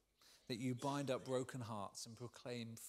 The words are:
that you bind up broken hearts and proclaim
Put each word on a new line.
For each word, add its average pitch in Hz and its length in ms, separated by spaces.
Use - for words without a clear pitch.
that 127 100
you 127 180
bind 139 340
up 120 160
broken 131 360
hearts 107 440
and 117 100
proclaim 117 600